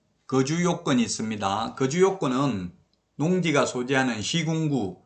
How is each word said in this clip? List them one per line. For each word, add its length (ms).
거주 360
요건이 400
있습니다. 760
거주 220
요건은 720
농지가 500
소재하는 560
시군구 840